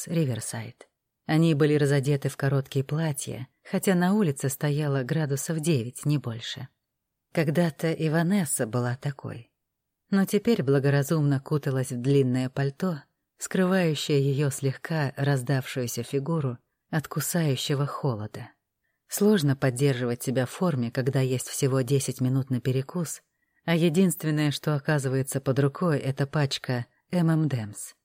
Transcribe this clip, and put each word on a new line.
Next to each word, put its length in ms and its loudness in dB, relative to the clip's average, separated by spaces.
Riverside. 760 -4
Они 300 4
были 220 4
разодеты 520 2
в 80 -6
короткие 480 0
платья, 640 -4
хотя 300 0
на 180 4
улице 380 2
стояло 520 0
градусов 580 -2
девять, 440 0
не 140 2
больше. 500 -8
Когда-то 580 0
и 200 -2
Ванесса 560 0
была 300 -2
такой, 540 -10
но 160 2
теперь 360 2
благоразумно 800 2
куталась 500 -2
в 100 -6
длинное 500 2
пальто, 520 -4
скрывающее 800 0
ее 300 2
слегка 680 -4
раздавшуюся 840 -2
фигуру 560 -2
от 180 -2
кусающего 800 -2
холода. 640 -6
Сложно 480 4
поддерживать 640 0
себя 240 0
в 40 -12
форме, 400 0
когда 300 0
есть 280 0
всего 340 0
десять 380 -2
минут 300 0
на 100 0
перекус, 600 -4
а 100 0
единственное, 760 2
что 240 -2
оказывается 640 0
под 180 0
рукой, 400 2
это 280 -2
пачка 600 -2
M 200 2
M 180 2
D's 460 -6